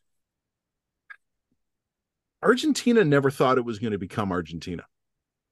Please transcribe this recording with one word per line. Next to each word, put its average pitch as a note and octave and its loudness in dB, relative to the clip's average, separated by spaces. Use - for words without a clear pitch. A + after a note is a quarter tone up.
Argentina A#3+ 2
never C#3+ 4
thought B2+ 2
it A#2+ -2
was A#2 -6
gonna G#2 -4
become G2 -4
Argentina. E2+ -8